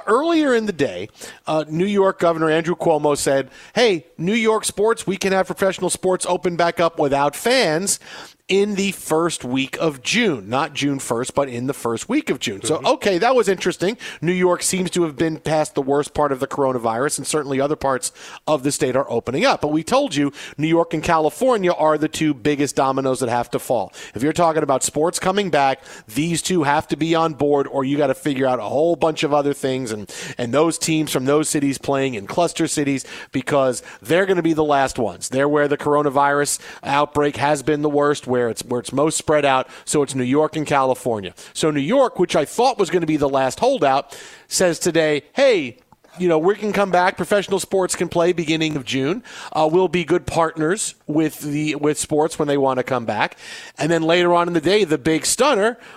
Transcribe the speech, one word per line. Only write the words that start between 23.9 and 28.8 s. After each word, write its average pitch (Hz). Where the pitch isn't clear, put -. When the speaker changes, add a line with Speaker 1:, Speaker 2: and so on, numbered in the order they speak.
Speaker 1:
If 107
you're 151
talking 160
about 139
sports 160
coming 190
back, 139
these 151
two 180
have 143
to 170
be 165
on 160
board, 143
or 135
you 139
gotta 139
figure 135
out 127
a 107
whole 147